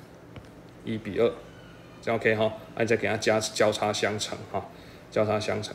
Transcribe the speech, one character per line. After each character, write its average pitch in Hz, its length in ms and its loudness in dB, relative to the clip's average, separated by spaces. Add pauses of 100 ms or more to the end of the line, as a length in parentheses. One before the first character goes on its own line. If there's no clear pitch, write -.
(840)
一 113 120 -4
比 101 220 -6
二， 117 120 4 (720)
这 117 100 -4
样 113 80 2
OK 110 160 4
哈。 110 200 2 (220)
那 117 60 0
你 110 60 0
再 113 80 4
给 104 100 0
它 104 120 0
加 107 200 4
交 107 320 2
叉 107 220 0
相 107 260 0
乘 - 200 -6 (120)
哈， 98 180 -4 (420)
交 110 140 4
叉 107 160 2
相 104 220 -2
乘 - 120 -8